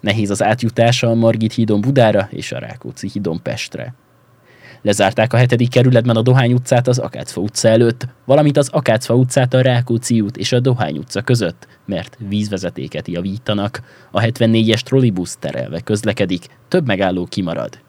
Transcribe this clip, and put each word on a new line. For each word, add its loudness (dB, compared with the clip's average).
Nehéz -2
az 0
átjutás 0
a 0
Margit 2
hídon 0
Budára 2
és -10
a -8
Rákóczi -12
hídon -6
Pestre. -10
Lezárták 2
a 2
hetedik 4
kerületben 4
a 2
Dohány 4
utcát 2
az 2
Akácfa -8
utca 0
előtt, 2
valamint 4
az 2
Akácfa 0
utcát 2
a 4
Rákóczi 0
út -4
és -4
a 2
Dohány 0
utca -8
között, -2
mert -8
vízvezetéket -6
javítanak. -6
A -2
hetvennégyes 2
trollibusz 0
terelve -8
közlekedik, -4
több 0
megálló -2
kimarad. -6